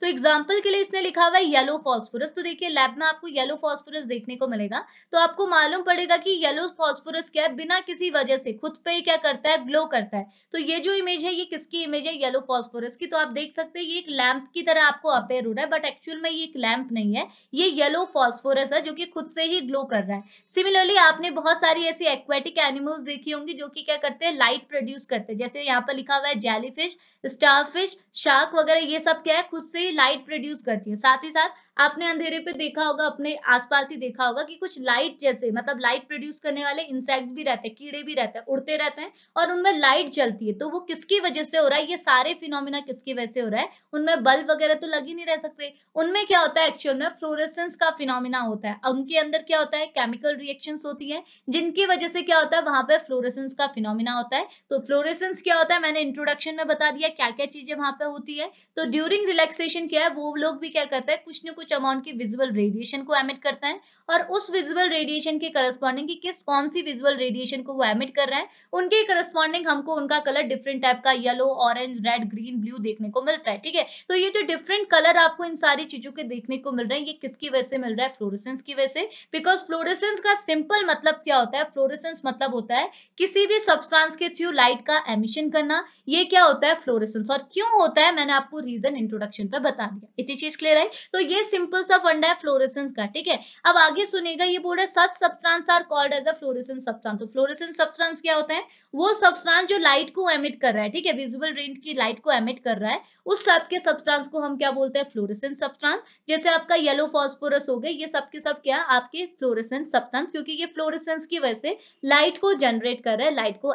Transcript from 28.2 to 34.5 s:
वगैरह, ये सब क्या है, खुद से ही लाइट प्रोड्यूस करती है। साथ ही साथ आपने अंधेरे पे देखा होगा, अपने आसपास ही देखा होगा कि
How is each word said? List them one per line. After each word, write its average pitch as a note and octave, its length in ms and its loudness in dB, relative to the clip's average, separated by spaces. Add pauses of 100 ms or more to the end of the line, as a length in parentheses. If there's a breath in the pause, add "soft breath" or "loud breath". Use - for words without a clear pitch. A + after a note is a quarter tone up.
वगैरह, D#4+ 320 6
ये D#4 120 -2
सब D#4+ 240 2
क्या D#4 140 2
है, F4 60 2
खुद E4 300 -10
से E4 60 -4
ही F4+ 140 0
लाइट C4+ 320 4
प्रोड्यूस D4 380 -8
करती G#3+ 260 -4
है। G#3 80 -6
साथ C4+ 260 4
ही D#4+ 80 -10
साथ D#4+ 340 0 (140)
आपने D4 280 2
अंधेरे D#4+ 320 -2
पे F4 140 -8
देखा D4+ 300 -4
होगा, D4+ 220 0
अपने D4 280 -4 (140)
आसपास C4+ 440 2
ही D#4 60 -12
देखा B3 280 -4
होगा B3 180 -2
कि D#4 120 -12